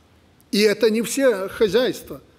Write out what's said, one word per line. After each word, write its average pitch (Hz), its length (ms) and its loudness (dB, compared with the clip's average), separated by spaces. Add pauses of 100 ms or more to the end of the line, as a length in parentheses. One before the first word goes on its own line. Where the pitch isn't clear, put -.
(520)
И 196 80 2
это 208 300 2
не 220 120 0
все 202 460 0
хозяйства, 196 720 -2 (180)